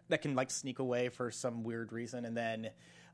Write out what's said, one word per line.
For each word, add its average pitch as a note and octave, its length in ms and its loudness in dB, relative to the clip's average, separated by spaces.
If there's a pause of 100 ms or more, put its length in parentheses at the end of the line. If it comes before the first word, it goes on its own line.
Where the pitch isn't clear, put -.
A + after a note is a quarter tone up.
that D#3 140 4
can, D3 120 2
like, C3 160 4
sneak - 280 -2
away B2 320 4
for B2 200 -2
some A#2 340 -2
weird A#2 280 -2
reason. A#2+ 320 -4
And A2+ 100 -4
then, A2+ 360 0 (440)